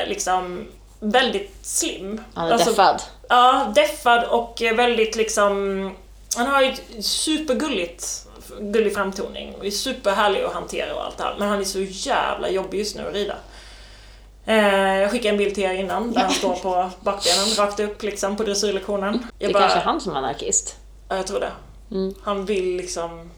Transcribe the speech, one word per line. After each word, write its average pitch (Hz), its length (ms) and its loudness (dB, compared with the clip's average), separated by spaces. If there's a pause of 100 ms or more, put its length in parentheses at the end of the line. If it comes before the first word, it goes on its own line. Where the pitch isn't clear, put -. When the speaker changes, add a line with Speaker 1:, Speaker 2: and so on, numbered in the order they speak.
Speaker 1:
liksom, 180 600 -2 (320)
väldigt 214 600 2
slim. 220 600 -6 (120)
Speaker 2:
Han 170 140 -2
är - 40 4
Speaker 1:
Alltså, 233 180 4
Speaker 2:
deffad. 190 320 6 (280)
Speaker 1:
ja, 247 460 6
deffad 247 480 4
och, 233 380 -2
eh, 226 140 2
väldigt 220 400 2
liksom, 202 760 0 (460)
han 247 100 0
har 277 140 4
ju 262 100 6
ett - 340 -10
supergulligt, 277 1200 -2 (340)
gullig 208 360 2
framtoning 190 600 -6
och - 100 -10
är 202 60 -4
superhärlig 208 720 0
att 175 100 -2
hantera 165 420 -6
och - 100 -6
allt - 120 -10
det 175 60 -6
här. - 160 -4
Men 202 80 0
han 202 120 0
är 196 40 -2
så 190 180 -4
jävla 190 680 -2
jobbig 190 300 -2
just 208 160 -4
nu - 120 -8
att 170 60 -6
rida. 202 220 -4 (1080)
Eh, 196 540 4
jag 202 120 2
skickade 214 180 0
en 208 80 2
bild 202 180 0
till 202 80 -2
er 185 100 0
innan 190 400 -2
där 240 80 2
han 185 120 2
står 180 220 0
på 185 340 0 (120)
bakbenen, 196 440 0 (120)
rakt 202 220 0
upp 208 240 -4
liksom 202 320 -2
på 214 80 -2
dressyrlektionen. 202 840 -2 (140)
Jag 202 100 -2
Speaker 2:
Det - 40 0
Speaker 1:
bara 196 100 4
Speaker 2:
kanske 185 160 4
är 175 40 -2
han 269 180 0
som 175 120 -4
är 139 40 -2
anarkist. - 580 -2 (340)
Speaker 1:
Ja, 196 60 -2
jag 190 120 -4
tror 202 120 -2
det. - 120 -4 (400)
Speaker 2:
Mm. 190 220 -4 (100)
Speaker 1:
Han 196 220 -2
vill 185 320 -2
liksom 170 600 -8